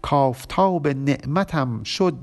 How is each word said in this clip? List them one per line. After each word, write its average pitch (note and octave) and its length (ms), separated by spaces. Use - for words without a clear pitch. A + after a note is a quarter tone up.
کافتاب D3 840
نعمتم C#3 960
شد F3 400